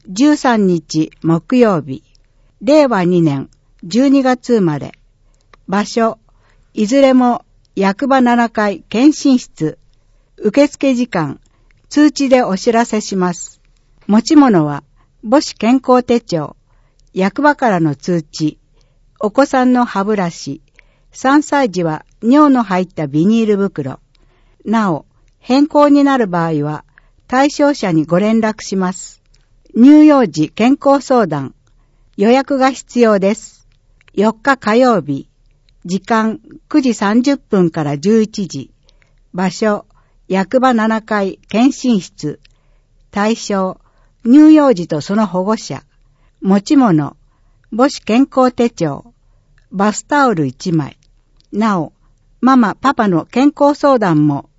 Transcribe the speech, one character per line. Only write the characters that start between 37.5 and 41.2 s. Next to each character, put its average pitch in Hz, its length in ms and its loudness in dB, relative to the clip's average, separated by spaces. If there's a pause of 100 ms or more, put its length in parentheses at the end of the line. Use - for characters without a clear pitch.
か 156 140 -6
ら 147 140 -4
十 214 240 0
一 208 260 -6
時。 143 240 -14 (640)
場 185 160 -4
所、 208 360 -4 (420)
役 190 320 -2
場 254 140 2
七 220 280 -2
階 202 380 -6 (100)